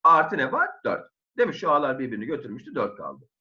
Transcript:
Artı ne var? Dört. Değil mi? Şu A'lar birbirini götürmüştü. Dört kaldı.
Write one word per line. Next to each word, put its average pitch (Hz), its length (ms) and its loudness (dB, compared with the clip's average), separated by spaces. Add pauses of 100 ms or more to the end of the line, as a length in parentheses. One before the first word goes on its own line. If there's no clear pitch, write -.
Artı - 340 6
ne 135 160 0
var? 349 180 0 (140)
Dört. - 260 -4 (260)
Değil 240 120 2
mi? - 60 -6
Şu 165 160 -2
A'lar 143 280 2
birbirini 117 280 -6
götürmüştü. 139 480 -10
Dört 107 220 -4
kaldı. - 320 -14 (120)